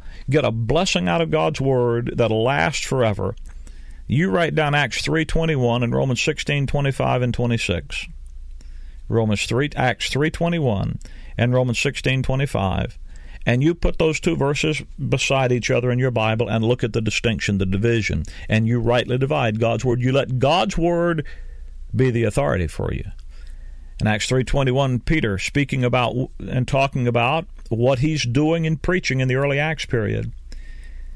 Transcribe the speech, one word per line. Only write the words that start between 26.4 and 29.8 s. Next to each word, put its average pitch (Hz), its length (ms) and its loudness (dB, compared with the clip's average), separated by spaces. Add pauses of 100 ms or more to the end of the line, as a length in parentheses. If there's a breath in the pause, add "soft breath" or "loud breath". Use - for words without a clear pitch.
talking 135 400 2
about 123 380 2 (240)
what 120 300 2
he's 147 260 2
doing 156 400 2
in 160 100 0
preaching 175 440 0
in 131 60 2
the 127 100 2
early 139 220 2
Acts 151 280 -2